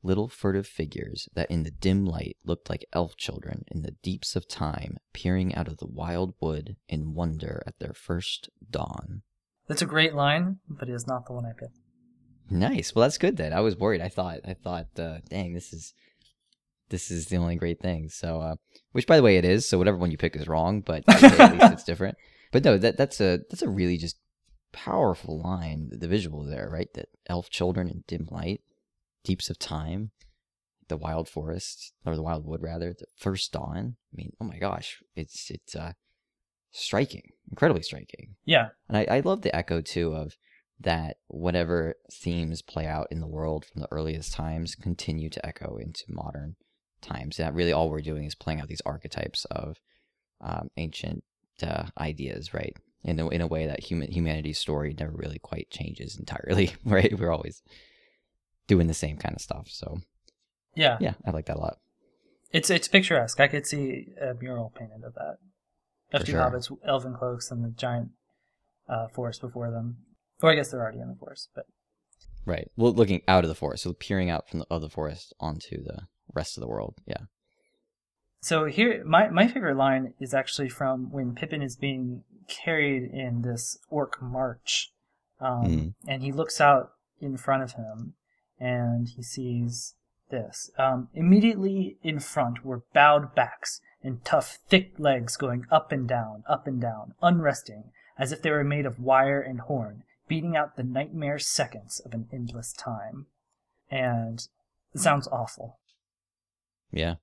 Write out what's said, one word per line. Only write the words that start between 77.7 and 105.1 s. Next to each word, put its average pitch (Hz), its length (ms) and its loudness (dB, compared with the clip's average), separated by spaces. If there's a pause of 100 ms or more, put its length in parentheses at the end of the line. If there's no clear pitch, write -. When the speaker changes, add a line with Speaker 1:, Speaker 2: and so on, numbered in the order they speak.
Speaker 2:
So 156 260 2
here, 214 380 2
my, 170 240 6
my 185 200 6
favorite 180 280 0
line 131 440 2
is 131 120 -8
actually 135 360 -2
from 127 420 -4
when 127 240 -4
Pippin 151 260 -6
is 131 160 -6
being 127 460 -4 (260)
carried 143 640 0
in 123 300 -4
this 117 340 -6 (140)
orc 143 320 -4
march. 127 720 -4 (480)
Um, 120 240 0
Speaker 1:
Mm-hmm. 80 240 0 (220)
Speaker 2:
and 135 120 -4
he 139 100 -4
looks 156 280 -2
out 143 320 8 (280)
in 139 160 -4
front 135 280 0
of 120 80 -10
him 110 420 -12 (440)
and 120 500 0
he 120 140 -12
sees 120 720 -6 (360)
this. - 480 -8
Um, 131 360 0
"Immediately 196 880 4
in 156 180 -4
front 120 440 -2
were 127 180 -8 (120)
bowed 147 400 8
backs - 460 -2 (220)
and 127 220 -8
tough, - 340 0 (100)
thick 190 300 4
legs 135 380 2
going 123 340 -2
up 156 220 4
and 131 160 -2
down, 110 400 -4
up 147 200 0
and 127 120 -4
down, 113 420 -6
unresting, 147 680 2 (280)
as 135 140 -2
if 156 100 -8
they 160 80 2
were 151 140 4
made 143 220 0
of 120 140 -6
wire 135 400 4
and 131 200 -8
horn, 113 420 -6 (260)
beating 165 280 -2
out 151 200 0
the 131 80 -6
nightmare 147 540 -4
seconds 107 640 -4
of 113 80 -14
an 113 200 -8
endless 120 400 -10
time." 110 540 -10 (640)
And 117 500 -2 (540)
it 147 60 -6
sounds 143 280 2